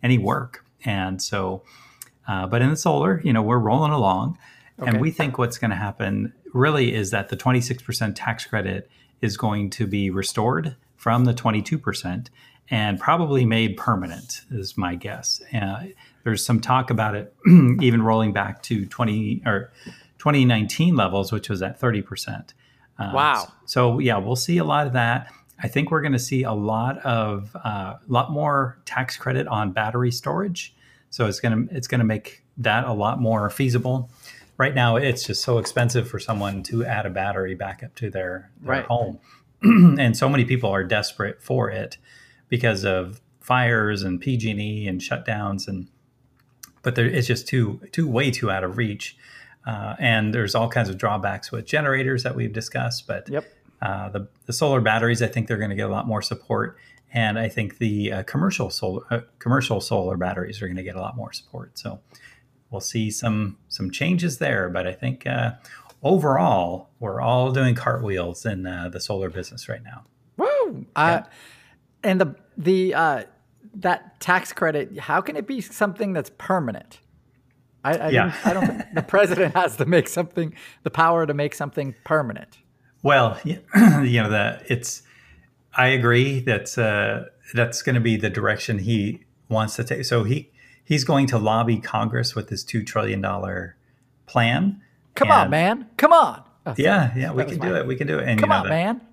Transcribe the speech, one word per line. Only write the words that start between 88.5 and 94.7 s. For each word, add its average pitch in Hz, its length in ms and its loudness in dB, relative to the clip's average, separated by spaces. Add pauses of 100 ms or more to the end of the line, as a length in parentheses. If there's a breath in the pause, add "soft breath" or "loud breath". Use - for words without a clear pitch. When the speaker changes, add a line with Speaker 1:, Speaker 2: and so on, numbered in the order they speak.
Speaker 1:
he 104 440 -2 (260)
wants 110 260 0
to 120 80 -4
take. 135 220 -4
So 120 180 2
he, 127 280 -2 (320 soft breath)
he's 151 200 0
going 139 240 2
to 123 100 0
lobby 110 400 2
Congress 110 580 -2
with 107 140 -8
his - 140 -8
two 110 200 -4
trillion 104 380 -4
dollar 95 540 -6 (500)
plan. 131 560 0 (340 soft breath)